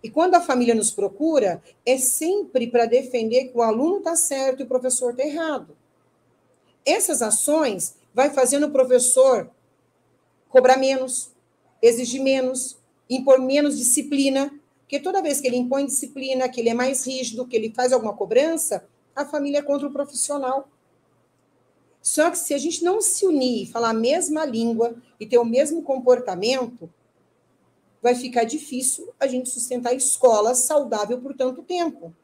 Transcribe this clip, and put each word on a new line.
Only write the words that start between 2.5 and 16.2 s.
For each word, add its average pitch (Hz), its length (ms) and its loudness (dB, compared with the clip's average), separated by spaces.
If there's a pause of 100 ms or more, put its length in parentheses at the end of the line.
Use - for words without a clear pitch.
para 233 180 2
defender 240 600 0
que 254 120 -8
o 233 60 2
aluno 277 380 0
tá 339 140 -2
certo 269 440 -2
e 277 40 -6
o 240 40 -10
professor 247 480 -2
tá 254 80 -4
errado. 294 520 -6 (1080)
Essas 285 380 0
ações 226 720 -2 (180)
vai 269 160 4
fazendo 285 380 2
o 294 40 -4
professor 254 800 4 (1000)
cobrar 262 280 6
menos, 262 540 -2 (500)
exigir 240 400 2
menos, 262 560 -2 (320)
impor 262 300 6
menos 277 380 2
disciplina, 277 760 0 (280)
porque - 180 -6
toda 381 240 -2
vez 285 180 -2
que 254 60 -2
ele 247 100 0
impõe 262 300 -2
disciplina, 262 600 -4